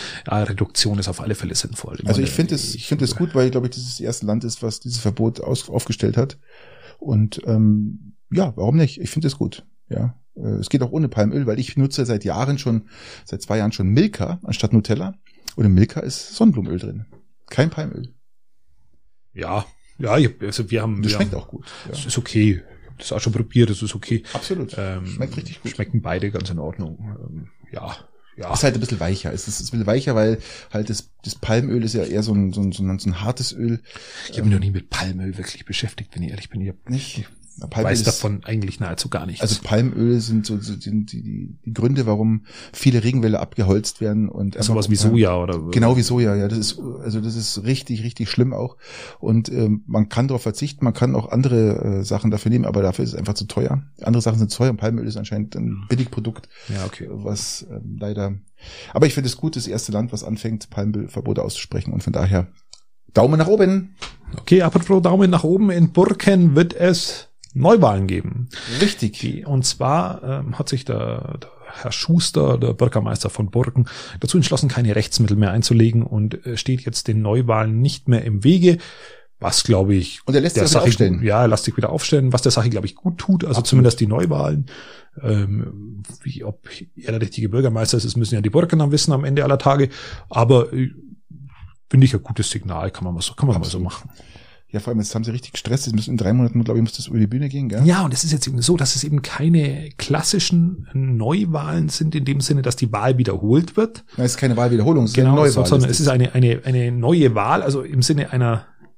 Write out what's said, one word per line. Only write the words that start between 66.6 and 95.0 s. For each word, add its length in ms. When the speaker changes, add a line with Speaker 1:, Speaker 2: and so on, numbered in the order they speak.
Speaker 1:
es 480
Neuwahlen 520
geben. 440
Speaker 2:
Richtig. 380
Speaker 1:
Die, 240
und 220
zwar, 580
ähm, 360
hat 100
sich 160
der, 540
der 100
Herr 100
Schuster, 680
der 140
Bürgermeister 580
von 180
Burken, 380
dazu 180
entschlossen, 320
keine 260
Rechtsmittel 420
mehr 140
einzulegen 520
und, 420
äh, 100
steht 260
jetzt 260
den 160
Neuwahlen 580
nicht 280
mehr 160
im 180
Wege. 340
Was, 240
glaub 260
ich, 380
Speaker 2:
Und 80
er 60
lässt 140
Speaker 1:
der 120
Speaker 2:
sich 60
wieder 80
Speaker 1:
Sache 80
Speaker 2:
aufstellen. 260
Speaker 1:
gut, 80
ja, 180
er 60
lässt 160
sich 140
wieder 120
aufstellen, 420
was 120
der 80
Sache, 180
glaub 160
ich, 80
gut 240
tut. 260
Also 60
Speaker 2:
Absolut. 80
Speaker 1:
zumindest 340
die 60
Neuwahlen. 600
Ähm, 840
wie, 200
ob 240
er 180
der 80
richtige 280
Bürgermeister 480
ist, 80
das 100
müssen 200
ja 60
die 100
Burkener 400
wissen 220
am 100
Ende 200
aller 140
Tage. 320
Aber, 440
äh, 180
finde 160
ich 80
ein 100
gutes 260
Signal, 420
kann 120
man 120
mal 60
so, 120
kann 140
man 120
mal 60
so 140
Speaker 2:
Absolut. 60
Speaker 1:
machen. 240
Speaker 2:
Ja, 120
vor 100
allem, 80
jetzt 160